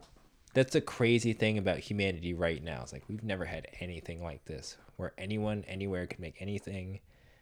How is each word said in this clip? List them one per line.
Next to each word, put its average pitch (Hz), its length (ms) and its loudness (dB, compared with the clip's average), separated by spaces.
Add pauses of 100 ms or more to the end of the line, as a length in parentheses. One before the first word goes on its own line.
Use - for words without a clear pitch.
(540)
that's 131 180 6
the 156 100 6
crazy 117 520 4
thing 110 240 4
about 95 220 2
humanity 90 540 0
right 82 300 2
now. 76 200 -6
It's - 100 -12
like, 67 160 -10
we've 104 140 -6
never 95 200 -2
had 80 240 -6 (140)
anything 85 420 -8
like 76 220 -8
this - 320 -10 (180)
where 90 220 -6
anyone, 107 500 -2
anywhere 95 400 -2
could - 120 -10
make 85 200 -8
anything 95 600 -6 (400)